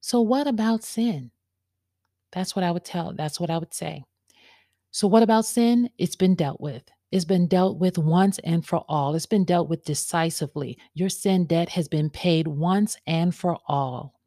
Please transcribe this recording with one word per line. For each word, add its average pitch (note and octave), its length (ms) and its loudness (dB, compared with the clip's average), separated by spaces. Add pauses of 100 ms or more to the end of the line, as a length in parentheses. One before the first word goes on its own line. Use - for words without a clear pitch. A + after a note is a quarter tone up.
"So - 200 0
what C4 280 2
about A3 340 0
sin?" F3+ 480 -4 (1000)
That's F#3 240 -6
what F#3+ 80 0
I F3 80 0
would F3 120 -4
tell, F3 300 -6
that's D3+ 240 -6
what F3 100 -4
I E3 100 -2
would E3 140 -10
say. D#3 300 -10 (880)
"So - 160 -2
what G#3+ 160 6
about A3 240 4
sin? A#3+ 420 2 (100)
It's - 180 -2
been F#3 180 4
dealt D3 260 -2
with. C3+ 220 -10 (300)
It's F#3 120 0
been F3 220 2
dealt F#3 320 2
with F3+ 180 0
once F3 440 2
and E3 260 -2
for - 220 -2
all. D3 260 0
It's D#3+ 120 -2
been G3+ 180 2
dealt F3 240 2
with D#3+ 160 -4
decisively. D3+ 920 -4 (160)
Your F3+ 160 -2
sin F#3 360 0
debt E3 220 0
has E3 180 -4
been D#3 240 -2
paid E3 380 0
once F3 480 0 (100)
and E3+ 260 0
for E3+ 260 -2 (100)
all. C3+ 580 -4